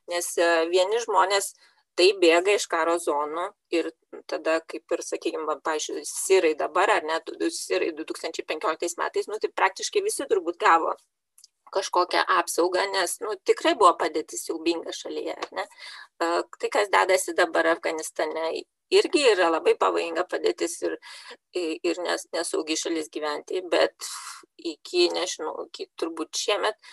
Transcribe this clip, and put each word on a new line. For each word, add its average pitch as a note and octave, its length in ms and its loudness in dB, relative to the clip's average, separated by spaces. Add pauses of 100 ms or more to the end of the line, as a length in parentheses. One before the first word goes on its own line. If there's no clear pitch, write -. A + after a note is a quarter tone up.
Nes, F3 300 -4
e, E3+ 160 4 (160)
vieni F#3 340 2
žmonės G3 540 2 (440)
taip F#3+ 200 6
bėga F3 380 6
iš - 100 -4
karo E3+ 320 0
zonų D#3 480 -2 (220)
ir E3 240 -2 (300)
tada, D#3+ 380 -2
kaip - 300 -14
ir, F3 120 -2
sakykim, D#3+ 440 -6
va, D3+ 100 -2
pavyzdžiui, D#3 460 -4
sirai E3+ 520 4
dabar, F3 360 2
ar E3+ 160 2
ne, D#3+ 180 -2
du-, E3 260 -4
sirai F3+ 420 -2
du D3 100 -10
tūkstančiai - 420 -8
penkioliktais D#3+ 540 -4
metais, E3 320 -4
nu, G#3+ 80 -6
tai G3 120 -4
praktiškai F#3+ 520 0
visi A3 240 -4
turbūt F3+ 320 -2
gavo F3+ 380 4 (720)
kažkokią F3+ 600 0
apsaugą, F3+ 600 0
nes, F#3+ 320 -2
nu, G#3 200 -6
tikrai - 360 2
buvo F#3 200 8
padėtis D#3+ 500 -4
siaubinga E3 500 -4
šalyje, - 400 -8
ar - 160 -10
ne? F#3+ 140 -8 (500)
E, E3+ 140 -2 (220)
tai, - 200 -6
kas G#3 200 0
dedasi F#3 440 2
dabar E3 320 2
Afganistane, D#3+ 840 -2 (420)
irgi D4+ 320 4
yra F#3 260 6
labai E3+ 240 4
pavojinga E3+ 500 0
padėtis E3+ 560 -2
ir, E3 140 -4 (540)
i-, - 300 -4
ir F3 200 -2
nes-, E3+ 300 -4
nesaugi D#3+ 500 -4
šalis D#3+ 320 -4
gyventi, D3+ 520 -6
bet D#3+ 440 0 (540)
iki, F4 500 0
nežinau, - 560 -6
iki - 260 -12
turbūt E3 460 -6
šiemet, G#3 400 -2 (140)